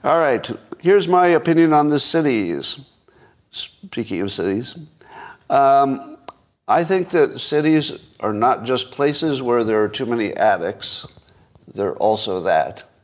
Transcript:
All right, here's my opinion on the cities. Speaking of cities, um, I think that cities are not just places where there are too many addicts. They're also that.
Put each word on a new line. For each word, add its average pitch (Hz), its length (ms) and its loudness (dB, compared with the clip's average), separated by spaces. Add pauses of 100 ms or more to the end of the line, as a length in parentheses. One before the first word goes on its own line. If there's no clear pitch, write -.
All 151 160 2
right, 135 280 0 (320)
here's 185 280 4
my 180 220 4
opinion 165 440 4
on 147 160 4
the 147 100 2
cities. 110 800 -2 (720)
Speaking - 720 -10
of 98 100 -4
cities, 98 460 -4 (720)
um, 139 680 2 (500)
I 139 160 2
think 185 260 -2
that 147 300 2
cities 151 520 0 (280)
are 107 140 -2
not 113 320 0
just 127 260 -4
places 143 500 -2
where 120 220 0
there 107 200 0
are 104 60 0
too 127 160 -6
many 113 300 -2
addicts. 95 720 -2 (680)
They're 98 240 -4
also 107 440 -2
that. 80 420 -2 (200)